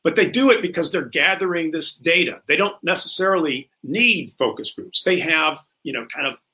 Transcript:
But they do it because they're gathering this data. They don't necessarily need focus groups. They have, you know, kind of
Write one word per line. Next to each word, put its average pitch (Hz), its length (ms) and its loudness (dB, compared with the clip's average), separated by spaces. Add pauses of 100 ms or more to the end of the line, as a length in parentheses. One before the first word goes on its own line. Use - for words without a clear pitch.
But 247 120 0
they 202 140 4
do 262 200 4
it 220 120 4
because 175 300 -4
they're 160 140 -2
gathering 170 640 0
this 160 240 -4
data. 165 540 0
They 151 100 4
don't 202 260 0
necessarily 175 880 0 (140)
need 147 560 0
focus - 320 -2
groups. - 320 -4
They 185 160 2
have, 156 400 0 (240)
you - 100 -8
know, 117 140 -6
kind 143 200 -8
of 120 120 -8 (140)